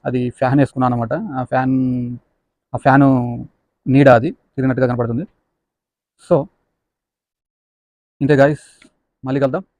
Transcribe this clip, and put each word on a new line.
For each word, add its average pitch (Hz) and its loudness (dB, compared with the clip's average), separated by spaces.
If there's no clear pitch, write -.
అది 127 -2
ఫ్యాన్ 131 2
వేసుకున్నాను 127 -2
అనమాట. 117 -4
ఆ 131 -6
ఫ్యాన్, 131 -2
ఆ 120 -6
ఫ్యాన్ 139 4
నీడ 135 4
అది 139 -4
తిరిగినట్టుగా 131 -2
కనపడుతుంది. 120 -4
So, - 4
ఇంతే 143 2
గాయ్స్, 143 0
మళ్ళీ 135 -4
కలుద్దాం 143 -4